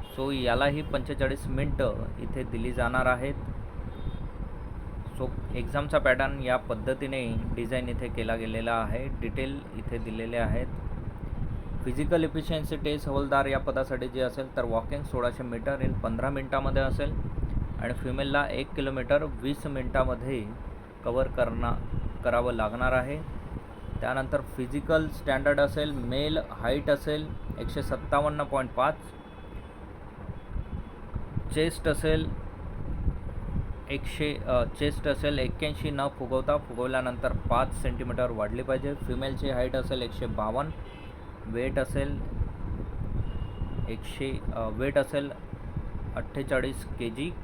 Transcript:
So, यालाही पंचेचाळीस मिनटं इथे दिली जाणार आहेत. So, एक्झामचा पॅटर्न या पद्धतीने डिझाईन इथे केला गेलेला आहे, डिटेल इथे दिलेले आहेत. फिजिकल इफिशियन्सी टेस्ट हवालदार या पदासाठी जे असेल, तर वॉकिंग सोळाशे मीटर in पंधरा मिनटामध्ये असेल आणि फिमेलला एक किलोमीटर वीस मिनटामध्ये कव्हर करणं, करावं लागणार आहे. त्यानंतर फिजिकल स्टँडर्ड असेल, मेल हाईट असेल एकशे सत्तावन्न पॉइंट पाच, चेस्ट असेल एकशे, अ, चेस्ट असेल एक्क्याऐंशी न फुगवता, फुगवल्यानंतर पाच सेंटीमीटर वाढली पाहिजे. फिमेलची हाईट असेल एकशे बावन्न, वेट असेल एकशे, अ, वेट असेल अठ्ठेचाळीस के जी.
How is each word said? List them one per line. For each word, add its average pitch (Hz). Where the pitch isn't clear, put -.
So, 135
यालाही 135
पंचेचाळीस 139
मिनटं 135
इथे 127
दिली 117
जाणार 127
आहेत. 127
So, 127
एक्झामचा 143
पॅटर्न 135
या 127
पद्धतीने 127
डिझाईन 123
इथे 123
केला 113
गेलेला 113
आहे, 117
डिटेल 131
इथे 113
दिलेले 113
आहेत. 113
फिजिकल 156
इफिशियन्सी 156
टेस्ट 147
हवालदार 139
या 135
पदासाठी 131
जे 127
असेल, 127
तर 127
वॉकिंग 117
सोळाशे 123
मीटर 123
in 127
पंधरा 117
मिनटामध्ये 135
असेल 139
आणि 123
फिमेलला 139
एक 135
किलोमीटर 135
वीस 139
मिनटामध्ये 127
कव्हर 127
करणं, 117
करावं 123
लागणार 117
आहे. 131
त्यानंतर 131
फिजिकल 143
स्टँडर्ड 139
असेल, 147
मेल 139
हाईट 139
असेल 151
एकशे 117
सत्तावन्न 147
पॉइंट 135
पाच, 139
चेस्ट 165
असेल 156
एकशे, 143
अ, 123
चेस्ट 147
असेल 147
एक्क्याऐंशी 143
न 139
फुगवता, 131
फुगवल्यानंतर 127
पाच 123
सेंटीमीटर 123
वाढली 110
पाहिजे. 135
फिमेलची 135
हाईट 127
असेल 127
एकशे 120
बावन्न, 110
वेट 123
असेल 143
एकशे, 127
अ, 117
वेट 131
असेल 143
अठ्ठेचाळीस 131
के 117
जी. 139